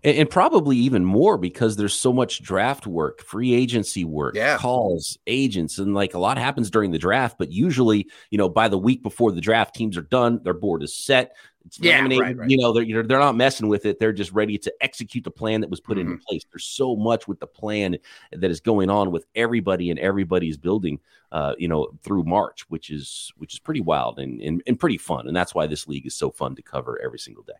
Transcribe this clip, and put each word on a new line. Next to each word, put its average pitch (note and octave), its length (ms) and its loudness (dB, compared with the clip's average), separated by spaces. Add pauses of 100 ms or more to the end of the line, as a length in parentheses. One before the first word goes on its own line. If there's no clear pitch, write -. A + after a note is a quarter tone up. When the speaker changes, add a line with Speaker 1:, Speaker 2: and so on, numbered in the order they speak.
Speaker 1:
And, C#3+ 140 4
and D#3 120 4
probably F3+ 480 4
even A#2+ 280 4
more G#2+ 320 4
because G2 380 0
there's G#2 180 0
so - 180 2
much B2 300 0
draft A2 460 -2
work, E2 340 -4
free A#2+ 320 -2
agency A#2 520 0
work, D2+ 300 -4
Speaker 2:
Yeah. C3+ 220 0
Speaker 1:
calls, A2 720 -2
agents, A2 500 -2
and, G2 160 -2
like, G2 220 -2
a F2+ 40 -4
lot A#2 200 0
happens A#2+ 320 -2
during G#2+ 200 2
the D#2+ 80 -2
draft. A2+ 380 0
But D#2 140 -4
usually, A#2 560 2 (240)
you G#2 80 0
know, F#2+ 100 2
by A2 200 2
the G2 80 2
week B2 260 0
before A2 280 0
the E2+ 100 -4
draft, A2 340 2
teams G#2+ 220 -4
are E2+ 40 -6
done, A#2 420 0
their F2+ 120 -2
board E2+ 260 -2
is C#2+ 140 -10
set, - 400 0 (300)
it's - 140 -20
Speaker 2:
Yeah, E3+ 160 4
Speaker 1:
laminated, C3 260 4
Speaker 2:
right, B2+ 180 -2
right. A#2+ 100 -2
Speaker 1:
you C3+ 80 6
know, A#2+ 160 4
they're, A2+ 300 2
they're C3 160 2
not C#3 180 4
messing A#2+ 320 2
with G2+ 160 0
it. G2+ 120 0
They're A2 140 2
just F#2 220 -6
ready G#2 240 0
to - 240 -6
execute B2 420 -6
the F2+ 80 -10
plan A2 300 -2
that F2 80 -6
was F2+ 100 -8
put G2+ 180 -6
into F2+ 160 -4
Speaker 2:
Mm-hmm. E2+ 140 -14
Speaker 1:
place. F#2 240 -6
There's - 140 -14
so B2+ 320 -2
much A2+ 280 0
with G2 140 -8
the - 80 -12
plan G#2 500 -4 (360)
that F2+ 180 0
is E2 80 -4
going G2+ 300 2
on G2 220 2
with E2 220 -4
everybody, G2 560 0
and D#2+ 80 -2
everybody's F2+ 600 -2
building, F2 420 -2 (320)
uh, D2 260 -2
you E2+ 120 -4
know, D#2 180 0 (160)
through F2+ 220 -2
March, F2 420 -2
which D#2+ 220 -10
is, - 480 -12
which - 160 -16
is - 60 -18
pretty D3+ 200 -6
wild D2 400 -2
and, C2 220 -8
and, E2 260 -4
and B2 100 0
pretty B2+ 200 2
fun. B1+ 300 -6
And D#2+ 80 -4
that's F2+ 200 -2
why D#2+ 120 0
this D2+ 200 -8
league C#2 180 -8
is C2 100 -10
so C2+ 160 -4
fun C2+ 240 -6
to - 60 -20
cover B1+ 400 -10
every B1 180 -10
single - 240 -18
day. - 160 -18